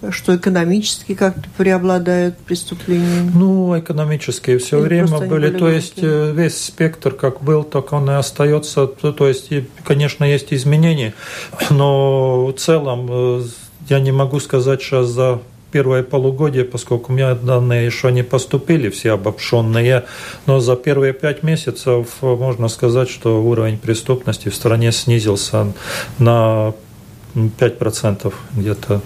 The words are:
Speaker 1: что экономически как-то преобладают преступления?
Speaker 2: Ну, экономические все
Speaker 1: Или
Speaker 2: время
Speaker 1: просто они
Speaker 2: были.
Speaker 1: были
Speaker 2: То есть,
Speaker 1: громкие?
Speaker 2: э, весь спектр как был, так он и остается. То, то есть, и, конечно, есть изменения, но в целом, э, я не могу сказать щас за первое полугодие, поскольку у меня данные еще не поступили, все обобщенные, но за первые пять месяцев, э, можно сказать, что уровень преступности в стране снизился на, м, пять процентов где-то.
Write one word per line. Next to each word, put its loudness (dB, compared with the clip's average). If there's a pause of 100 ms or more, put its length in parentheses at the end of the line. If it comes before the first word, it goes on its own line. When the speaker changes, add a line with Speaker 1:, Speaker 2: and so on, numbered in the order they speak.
(100)
Speaker 1:
что 0
экономически -2
как-то -2
преобладают 0
преступления? -2 (120)
Speaker 2:
Ну, 4
экономические -2
все 0
Speaker 1:
Или 4
Speaker 2:
время 4
Speaker 1:
просто 0
они -4
Speaker 2:
были. 2
Speaker 1:
были -2
Speaker 2:
То 4
есть, -2
Speaker 1:
громкие? 0
Speaker 2:
э, -4
весь -2
спектр -2
как -4
был, 2
так -4
он 2
и 2
остается. 0
То, -4
то 2
есть, 0
и, -2 (200)
конечно, 2
есть 0
изменения, 2 (560)
но 4
в -4
целом, -2
э, 0 (460)
я 2
не 2
могу 0
сказать 0
щас 0
за 0 (340)
первое 2
полугодие, 0
поскольку -6
у 0
меня 2
данные 0
еще 0
не 2
поступили, 0
все -2
обобщенные, 0 (420)
но 4
за 2
первые 0
пять -4
месяцев, 0 (160)
э, -2 (100)
можно -2
сказать, 0
что 0
уровень 0
преступности -2
в -10
стране 2
снизился 0 (520)
на, 4 (600)
м, 0
пять 2
процентов -2 (200)
где-то. -2